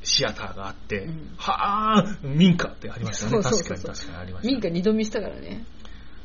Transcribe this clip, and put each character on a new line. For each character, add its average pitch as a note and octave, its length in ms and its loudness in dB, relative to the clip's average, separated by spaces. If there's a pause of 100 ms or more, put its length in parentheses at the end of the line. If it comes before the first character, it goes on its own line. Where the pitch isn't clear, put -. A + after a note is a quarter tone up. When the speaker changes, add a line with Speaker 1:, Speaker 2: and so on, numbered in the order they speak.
Speaker 1:
シ - 240 2
ア G#2 60 0
タ G#2+ 140 -8
ー F#2+ 100 -8
が G2 100 -8
あ F#2+ 60 -8
っ - 20 -10
て、 - 300 -6
Speaker 2:
う E3 80 -8
ん。 C#2+ 240 -10
Speaker 1:
は G#3 680 4
ぁ、 - 240 -4
民 E3 280 8
家 - 100 0
っ - 80 -6
て - 160 -10
あ - 80 -10
り A#2 60 -6
ま A2 80 -4
し - 80 -6
た G#2+ 60 -4
ね。 - 40 0
Speaker 2:
そ A3+ 80 4
う G3 60 2
そ B2+ 60 2
う - 20 4
そ G#2 220 0
う - 20 -8
そ - 80 -8
う。 - 20 -6
Speaker 1:
確 - 0 -
か - 60 -8
に - 40 -8
確 - 100 -8
か - 60 -10
に E2+ 60 -10
あ F2+ 60 -10
り F#2 80 -10
ま - 80 -6
し - 20 -10
た。 A3 60 0
Speaker 2:
民 C4 120 2
家 F#3+ 80 0
二 E3+ 140 0
度 G#3+ 100 6
見 A3 120 4
し G#3+ 60 -2
た A#3 100 -2
か - 80 -6
ら - 120 -10
ね。 F2+ 240 -8 (600)